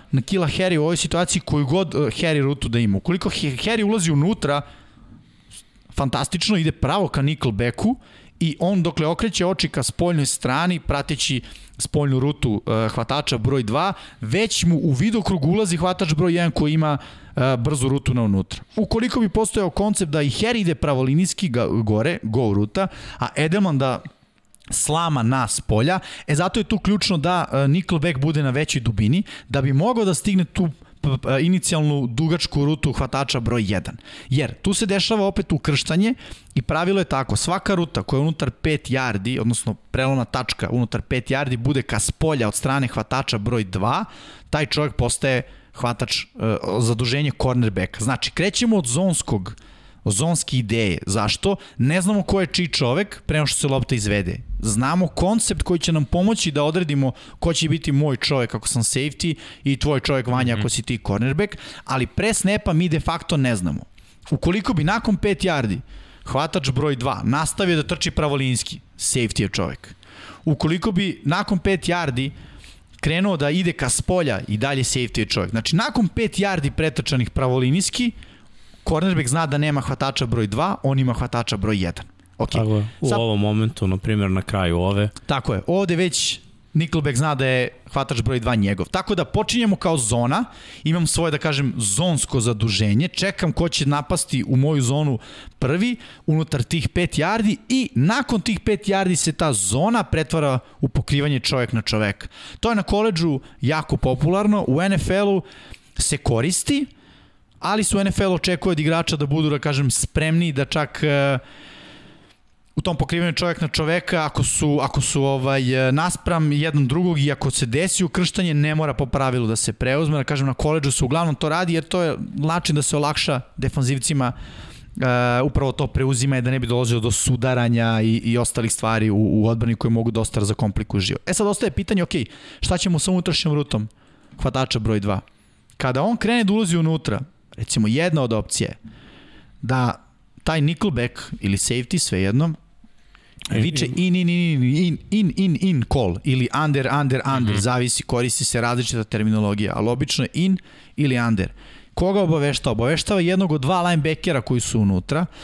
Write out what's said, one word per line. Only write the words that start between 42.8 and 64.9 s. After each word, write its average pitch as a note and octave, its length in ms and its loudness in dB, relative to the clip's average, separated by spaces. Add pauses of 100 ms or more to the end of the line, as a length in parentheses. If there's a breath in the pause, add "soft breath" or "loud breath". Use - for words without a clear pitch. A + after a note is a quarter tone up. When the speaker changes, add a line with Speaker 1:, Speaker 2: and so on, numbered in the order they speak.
Speaker 1:
hvatača B2+ 500 -4
broj A2+ 260 -2
dva, G2+ 420 -2 (440 loud breath)
taj D3+ 160 0
čovjek D3 300 -2
postaje B2 460 0 (320 loud breath)
hvatač, A#2 440 -4
e, - 80 -6 (540)
zaduženje B2 540 0
cornerbacka. A2 720 -2
Znači, - 280 -4
krećemo G#3 460 2
od E3 100 0
zonskog, A#2+ 680 -2 (480 loud breath)
od G#2 100 0
zonske D3+ 440 0
ideje. A2 400 0 (100)
Zašto? G#2+ 480 0 (220 loud breath)
Ne D3 240 2
znamo G3+ 220 2
ko G3 180 0
je F3 60 0
čiji F3 220 -2
čovek D3+ 520 -2
pre - 140 -2
nego D3+ 120 2
što - 100 -2
se D3+ 100 0
lopta C3+ 280 0
izvede. G2+ 420 0 (240)
Znamo C3+ 460 2
koncept G3+ 560 0
koji F3 160 0
će F3 120 -2
nam D#3 140 2
pomoći F#3+ 460 0
da D3 120 0
odredimo D3 480 2 (280 loud breath)
ko E3 140 0
će D#3+ 160 0
biti D#3 220 -2
moj C#3 260 2
čovek B2+ 380 0
ako G#2+ 120 -6
sam A#2 160 0
safety D3 500 -2 (300 loud breath)
i C#3 140 0
tvoj C#3+ 220 0
čovek, C3 280 -2
Vanja, B2 260 0
Speaker 2:
Mhm. G#2+ 60 -2
Speaker 1:
ako G#2 100 -2
si - 120 -4
ti A#2 180 -4
cornerback, C3 560 0 (300 loud breath)
ali C3 220 -2
pre G#3 260 -2
snapa G3+ 400 0
mi E3+ 160 2
de D#3 100 0
facto - 380 -4
ne B2+ 180 2
znamo. F2 240 -4 (520 soft breath)
Ukoliko F#3 420 0
bi D#3 100 0
nakon G#3 340 2